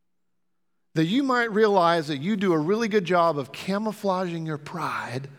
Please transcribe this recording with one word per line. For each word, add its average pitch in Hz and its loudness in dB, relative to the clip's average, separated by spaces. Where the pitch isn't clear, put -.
That 160 2
you 240 0
might 240 0
realize 180 4
that 156 -4
you 190 -2
do 185 2
a 160 4
really 208 0
good 202 2
job 170 2
of 135 -6
camouflaging 190 -4
your 156 -6
pride 139 -8